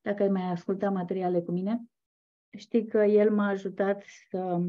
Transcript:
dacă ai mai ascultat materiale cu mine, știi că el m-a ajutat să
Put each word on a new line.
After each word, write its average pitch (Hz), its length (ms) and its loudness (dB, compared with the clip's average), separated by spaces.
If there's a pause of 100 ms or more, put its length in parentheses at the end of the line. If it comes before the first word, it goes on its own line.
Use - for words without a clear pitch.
dacă 208 220 -2
ai 196 60 4
mai 190 140 0
ascultat 185 500 -4
materiale 180 480 -2
cu 175 120 -6
mine, 202 280 -2 (760)
știi 220 300 -2
că 220 120 0
el 208 320 6
m-a 208 180 2
ajutat 196 560 -2 (240)
să 185 400 -2